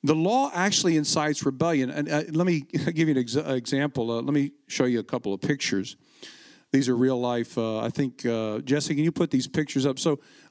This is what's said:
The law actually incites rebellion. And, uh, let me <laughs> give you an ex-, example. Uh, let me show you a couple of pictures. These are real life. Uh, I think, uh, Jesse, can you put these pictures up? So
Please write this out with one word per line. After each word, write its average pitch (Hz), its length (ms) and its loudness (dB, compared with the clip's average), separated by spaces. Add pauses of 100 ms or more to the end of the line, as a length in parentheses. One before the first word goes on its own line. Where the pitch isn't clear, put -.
The 151 100 6
law 233 400 2
actually 180 420 2
incites 151 480 0
rebellion. 139 460 2
And, 147 180 -4
uh, 151 220 0
let 165 160 2
me 170 140 2
<laughs> - 100 -14 (240)
give 160 140 2
you - 20 2
an 135 80 4
ex-, 117 160 -2
example. 135 800 -2
Uh, 117 100 -2
let 139 100 -2
me 143 200 2 (160)
show - 160 0
you 123 160 2
a 101 40 -6
couple 107 300 -4
of 95 60 -8
pictures. - 560 -2 (760)
These 131 180 2
are 127 60 2
real 127 240 2
life. 120 400 -2
Uh, 113 200 -2
I 113 100 -2
think, 131 360 -4
uh, 110 360 -2
Jesse, 143 340 0
can 147 80 0
you 165 80 2
put 160 200 -2
these 131 180 0
pictures 143 380 -2
up? 131 120 -2
So 151 220 0 (300)